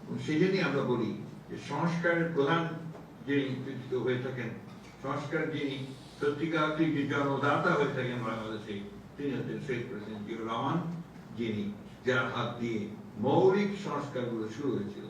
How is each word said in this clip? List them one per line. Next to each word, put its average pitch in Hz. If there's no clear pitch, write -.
এবং 123
সেই 151
জন্যই 185
আমরা 139
বলি 113
যে -
সংস্কারের 170
প্রধান 156
যিনি 139
কৃতিত্ব -
হয়ে 123
থাকেন, 127
সংস্কার 151
যিনি 139
সত্যিকার 156
অর্থে 156
যে 139
জন্মদাতা 143
হয়ে 135
থাকেন 123
বাংলাদেশে, 110
তিনি 143
হচ্ছেন 117
শহীদ 120
প্রেসিডেন্ট 104
জিয়াউর 113
রহমান, 120
যিনি, 107
যার 127
হাত 127
দিয়ে 113
মৌলিক 190
সংস্কারগুলো 123
শুরু -
হয়েছিল। 101